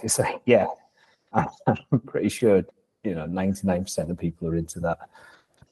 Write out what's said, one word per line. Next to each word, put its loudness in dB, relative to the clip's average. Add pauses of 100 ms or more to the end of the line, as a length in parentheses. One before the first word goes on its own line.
it's 0
like, -2
yeah, 6 (320)
<laughs> -20
I'm -2
pretty -2
sure, 4 (380)
you -4
know, -4
ninety-nine 0
percent -6
of -6
people -6
are -2
into -4
that. -4 (720)